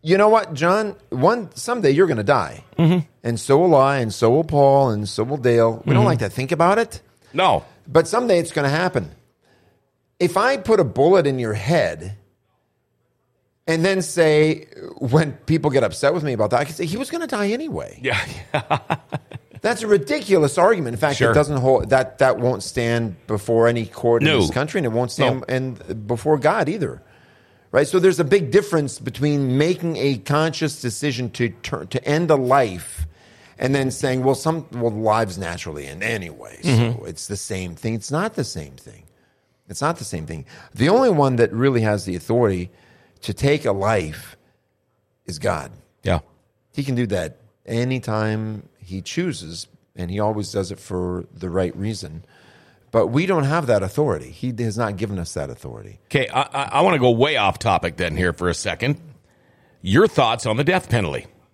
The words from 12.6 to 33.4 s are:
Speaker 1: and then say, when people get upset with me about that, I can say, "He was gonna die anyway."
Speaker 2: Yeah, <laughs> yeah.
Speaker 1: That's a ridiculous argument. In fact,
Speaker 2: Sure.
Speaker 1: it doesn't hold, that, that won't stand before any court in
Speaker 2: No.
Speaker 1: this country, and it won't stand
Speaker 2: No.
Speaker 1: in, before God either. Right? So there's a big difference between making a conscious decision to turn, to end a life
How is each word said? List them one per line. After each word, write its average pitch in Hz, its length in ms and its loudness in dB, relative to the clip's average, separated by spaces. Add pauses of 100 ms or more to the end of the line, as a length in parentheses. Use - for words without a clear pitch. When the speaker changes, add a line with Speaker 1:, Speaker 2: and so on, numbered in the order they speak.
Speaker 1:
and 165 180 0
then 190 180 0
say, 156 640 2 (320)
when 143 340 2
people 151 380 0
get 127 140 2
upset 143 280 0
with 170 100 -2
me 143 120 -4
about 104 160 0
that, 123 100 2
I 147 40 -2
can 156 100 -10
say, - 120 -6
"He 170 100 -6
was 262 140 -8
gonna 339 160 -6
die 202 220 -4
anyway." 247 540 -6
Speaker 2:
Yeah, 123 200 -2 (160)
<laughs> - 160 -12
yeah. 147 240 -2 (840)
Speaker 1:
That's 233 200 -2
a 226 40 -6
ridiculous 190 720 2
argument. 175 360 2
In 110 60 -8
fact, 143 160 0
Speaker 2:
Sure. 120 140 2
Speaker 1:
it 113 40 2
doesn't 143 220 2
hold, 127 320 2
that, 131 300 0
that 131 200 4
won't 120 240 0
stand 117 540 -2 (100)
before 113 400 2
any 120 200 2
court 117 360 2
in 151 60 4
Speaker 2:
No. 143 140 4
Speaker 1:
this 80 80 2
country, - 280 -2
and 156 60 -2
it 113 80 -2
won't 120 180 -2
stand 131 380 0
Speaker 2:
No. 131 60 -2
Speaker 1:
in, 131 200 -4 (320)
before 123 300 0
God 151 320 0
either. 156 320 -4 (720)
Right? 147 160 2
So 190 100 2
there's 175 220 4
a 165 40 2
big 147 260 2
difference 165 480 0
between 135 580 -2
making 170 400 0
a 131 220 0
conscious 151 640 -2
decision 123 500 -4
to 120 160 -2
turn, - 400 -10
to - 160 -6
end 156 260 0
a 151 60 8
life 120 680 0 (520)